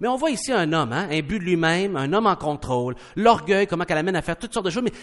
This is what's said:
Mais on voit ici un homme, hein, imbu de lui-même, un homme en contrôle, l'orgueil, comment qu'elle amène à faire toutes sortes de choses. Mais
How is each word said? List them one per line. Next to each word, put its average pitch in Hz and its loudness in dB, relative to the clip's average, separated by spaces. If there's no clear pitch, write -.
Mais 220 -2
on 254 0
voit 302 0
ici 262 -4
un 170 2
homme, 143 0
hein, 175 -2
imbu 156 -2
de 170 -6
lui-même, 175 2
un 139 -2
homme 220 2
en 185 4
contrôle, 127 -2
l'orgueil, 196 4
comment 175 -2
qu'elle 160 0
amène 180 0
à 151 -2
faire 170 -4
toutes - -10
sortes 196 -2
de 175 -2
choses. 202 -2
Mais - -2